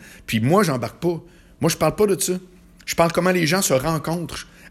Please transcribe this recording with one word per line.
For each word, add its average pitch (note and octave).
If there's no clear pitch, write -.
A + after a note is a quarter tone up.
puis A2+
moi, D3
j'embarque B2+
pas. E3
Moi, E3
je -
parle D#3
pas G#3+
de G3
ça. -
Je -
parle E3+
comment F3+
les F3
gens F3+
se D3
rencontrent. D#3